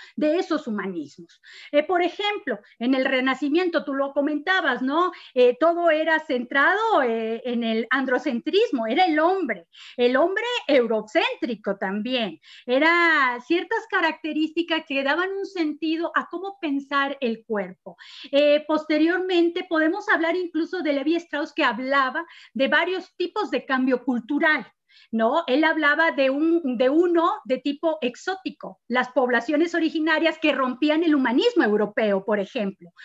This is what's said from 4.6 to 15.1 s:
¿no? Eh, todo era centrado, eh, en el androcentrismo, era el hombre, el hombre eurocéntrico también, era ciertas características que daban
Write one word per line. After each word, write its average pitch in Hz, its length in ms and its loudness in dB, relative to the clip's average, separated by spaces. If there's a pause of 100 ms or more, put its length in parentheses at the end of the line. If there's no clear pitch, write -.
¿no? 320 280 0 (240)
Eh, 247 240 4
todo 339 320 2
era 311 300 2
centrado, 311 840 0
eh, 226 220 -2 (200)
en 233 200 -4
el 226 260 -2
androcentrismo, 269 960 0
era 302 200 2
el 311 120 2
hombre, 311 480 0 (300)
el 247 200 2
hombre 381 280 2 (220)
eurocéntrico 233 1120 0
también, 214 600 -4 (280)
era 302 800 2
ciertas 359 440 -2
características 320 960 -2
que 269 160 -2
daban 330 300 0